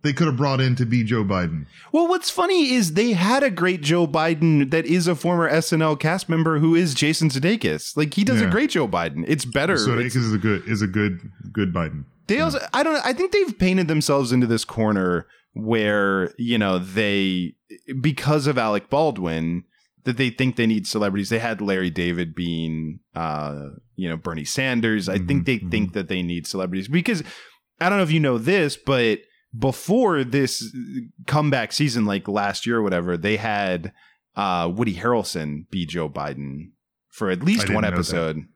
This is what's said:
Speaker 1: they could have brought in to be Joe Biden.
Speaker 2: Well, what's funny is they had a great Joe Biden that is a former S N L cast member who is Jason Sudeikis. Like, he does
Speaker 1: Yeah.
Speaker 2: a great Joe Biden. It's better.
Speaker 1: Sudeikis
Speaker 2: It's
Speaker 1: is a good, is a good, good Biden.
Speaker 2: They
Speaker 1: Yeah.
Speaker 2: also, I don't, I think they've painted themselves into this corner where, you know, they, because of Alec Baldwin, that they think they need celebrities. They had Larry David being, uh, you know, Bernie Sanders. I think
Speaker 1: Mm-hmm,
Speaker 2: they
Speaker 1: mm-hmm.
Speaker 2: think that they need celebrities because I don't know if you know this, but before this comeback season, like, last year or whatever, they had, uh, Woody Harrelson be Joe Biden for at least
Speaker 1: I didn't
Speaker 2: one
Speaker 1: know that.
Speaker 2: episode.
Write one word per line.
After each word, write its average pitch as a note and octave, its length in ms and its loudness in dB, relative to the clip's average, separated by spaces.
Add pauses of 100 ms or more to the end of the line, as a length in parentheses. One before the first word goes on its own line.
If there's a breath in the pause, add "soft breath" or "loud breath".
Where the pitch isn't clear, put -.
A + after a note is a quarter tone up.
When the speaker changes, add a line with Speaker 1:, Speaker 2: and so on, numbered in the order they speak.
Speaker 1:
they D3 100 0
could D#3+ 140 2
have C3+ 100 0
brought C3+ 240 2
in B2+ 140 2
to B2+ 100 0
be A#2 180 2
Joe A2 220 0
Biden. F2 400 -2 (260 loud breath)
Speaker 2:
Well, E4 160 4
what's F4 220 0
funny F4 420 2
is G3 220 2
they A3+ 200 2
had G#3+ 300 2
a C4+ 60 2
great F3+ 320 0
Joe E3 260 4
Biden D#3 640 4
that D#3+ 140 2
is E3+ 220 2
a F3+ 80 2
former E3+ 340 2
S D#3+ 240 2
N D#3+ 80 4
L D#3 160 2
cast E3 320 -2
member D#3+ 300 2
who D#3+ 160 6
is E3 180 2
Jason D#3 360 2
Sudeikis. B2+ 680 -2
Like, D3+ 160 0
he G3+ 100 2
does B3 160 4
Speaker 1:
Yeah. - 80 2
Speaker 2:
a F3 40 2
great B3+ 180 2
Joe C#3+ 180 0
Biden. E2+ 400 -2
It's C#3+ 160 0
better. C#3+ 320 0
Speaker 1:
Sudeikis A#2+ 300 0
Speaker 2:
It's B2 100 -4
Speaker 1:
is A#2 180 2
a G#2+ 40 2
good, G2 300 0
is G#2+ 140 0
a G#2+ 60 0
good, F#2+ 320 0 (320)
good G2 220 0
Biden. D2+ 320 -4 (220)
Speaker 2:
They G#3+ 100 2
Speaker 1:
Yeah. D#4 80 0
Speaker 2:
also, C#4+ 140 -2 (140)
I C#4+ 100 2
don't, D#4 220 0
I B3+ 60 0
think F4+ 220 -2
they've F#4 240 2
painted F#3 320 2
themselves C#3 420 2
into B2 160 4
this A2+ 160 2
corner F#2+ 600 0 (280 soft breath)
where, G#2 840 0
you A#2+ 220 0
know, F#2+ 180 2
they, F#2+ 760 0 (440)
because C#3+ 480 0
of C#3 120 0
Alec G#2 300 0
Baldwin, F2 760 -2 (400)
that B2 140 -2
they C3 120 2
think B2+ 260 -2
they A#2 120 2
need G#2+ 200 0
celebrities. G2+ 420 -2
They A2+ 100 0
had A2+ 200 -4
Larry F#2+ 300 0
David F2 460 -2
being, D#2+ 640 -4 (160)
uh, D2 540 -6 (260)
you F#2 120 -6
know, E2 80 -4
Bernie D#2+ 300 -8
Sanders. A2+ 640 -2
I F#2+ 80 -2
think F2+ 120 -2
Speaker 1:
Mm-hmm, F2 140 2
Speaker 2:
they B2 140 0
Speaker 1:
mm-hmm. F2+ 120 -8
Speaker 2:
think G2 240 -2
that F#2+ 140 -4
they F#2 140 -2
need F2 260 -4
celebrities F#2+ 400 -6
because E3+ 360 0 (580 loud breath)
I F3 80 2
don't G3+ 80 2
know F#3+ 80 2
if D3+ 60 0
you D#3+ 100 4
know C3 160 2
this, D3 400 2
but A#2 420 2 (380)
before D#3+ 680 2
this B2+ 400 0 (640)
comeback C#3 480 0
season, A#2+ 320 0
like, G2+ 220 -2
last G2+ 380 -2
year A#2 120 0
or A2+ 60 2
whatever, F2+ 340 0
they G2+ 200 0
had, G2+ 540 -2 (440 soft breath)
uh, F2 380 -2
Woody G#2+ 220 -2
Harrelson E2+ 760 -4
be F2+ 160 -4
Joe D#2+ 240 -6
Biden C#2+ 600 -10 (380)
for G#2 220 -4
at F#2 120 -2
least G3 180 2
Speaker 1:
I - 20 -2
didn't G2+ 120 0
Speaker 2:
one G#2+ 80 0
Speaker 1:
know G#2 80 0
that. F2 40 -2
Speaker 2:
episode. E2 420 -2 (180)